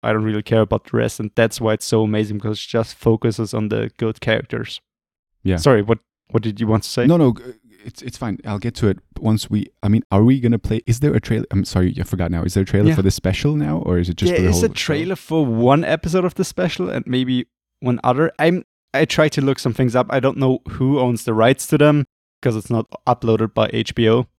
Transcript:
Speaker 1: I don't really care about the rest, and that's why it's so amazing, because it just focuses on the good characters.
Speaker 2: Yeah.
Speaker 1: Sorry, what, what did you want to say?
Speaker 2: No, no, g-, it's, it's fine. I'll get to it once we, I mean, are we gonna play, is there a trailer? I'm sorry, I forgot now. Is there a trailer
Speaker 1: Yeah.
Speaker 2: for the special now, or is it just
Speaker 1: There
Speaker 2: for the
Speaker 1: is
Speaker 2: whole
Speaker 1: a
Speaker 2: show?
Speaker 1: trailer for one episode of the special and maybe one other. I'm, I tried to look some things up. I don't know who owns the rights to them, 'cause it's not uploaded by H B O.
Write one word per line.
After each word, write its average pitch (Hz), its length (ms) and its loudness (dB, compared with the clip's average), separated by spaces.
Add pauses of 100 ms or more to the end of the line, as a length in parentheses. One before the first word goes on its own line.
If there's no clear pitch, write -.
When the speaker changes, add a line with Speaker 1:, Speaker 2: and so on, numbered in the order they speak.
Speaker 1:
I 117 100 0
don't 107 100 0
really 107 200 -4
care 110 180 2
about 107 240 0
the - 120 -8
rest, 117 220 -2
and 107 160 -6
that's 113 240 0
why 110 140 0
it's - 120 -6
so 110 180 2
amazing, 107 340 -2
because 107 220 -6
it - 100 -14
just 113 260 -2
focuses 113 600 0
on 107 140 -4
the 110 280 -4
good 113 240 -4
characters. 117 580 -4 (640)
Speaker 2:
Yeah. 92 140 0
Speaker 1:
Sorry, 110 240 4
what, 110 180 0 (300)
what 110 140 -2
did 107 160 -6
you 113 80 -2
want 107 160 2
to - 60 -12
say? 123 180 -2
Speaker 2:
No, 170 100 6
no, 135 160 4
g-, - 100 -10 (400)
it's, 113 180 -18
it's 123 160 -12
fine. 107 280 -6
I'll 104 140 -6
get 117 160 -6
to 110 120 0
it 92 120 0 (200)
once 110 300 0
we, 104 180 -2 (160)
I 104 60 0
mean, 113 220 2
are 98 120 4
we 131 160 6
gonna 117 200 0
play, 110 260 -4
is 120 160 0
there 147 120 2
a - 60 2
trailer? - 320 -4
I'm 95 140 0
sorry, 90 340 0
I - 40 -2
forgot 90 280 -4
now. 85 120 -4
Is 87 100 -4
there 98 100 2
a - 20 0
trailer 101 240 2
Speaker 1:
Yeah. 160 60 2
Speaker 2:
for 120 60 0
the 95 100 2
special 147 440 -2
now, 151 240 -2
or 90 200 -2
is 87 100 -2
it 85 60 -2
just - 140 0
Speaker 1:
There 180 80 0
Speaker 2:
for 90 60 2
the 92 60 4
Speaker 1:
is - 60 2
Speaker 2:
whole 226 100 2
Speaker 1:
a - 40 2
Speaker 2:
show? - 40 -10
Speaker 1:
trailer 165 440 -4
for 160 280 0
one 123 380 2
episode 165 400 -2
of 180 120 -2
the 175 100 -2
special 180 440 -4
and - 160 -6
maybe 127 420 -2 (340)
one 123 220 0
other. 127 360 2
I'm, 170 240 2 (300)
I 139 100 4
tried 156 300 2
to 151 80 -2
look 135 180 0
some 123 140 -2
things 123 240 0
up. 123 140 2
I 131 100 0
don't 131 160 0
know 131 220 2 (100)
who 135 300 0
owns 123 260 0
the 117 80 -2
rights 113 340 4
to 156 100 0
them, 147 280 4 (360)
'cause 120 140 0
it's 107 140 -8
not 113 160 -2 (200)
uploaded 113 480 0
by 113 200 0
H 113 220 -4
B 113 140 2
O. 117 180 2 (120)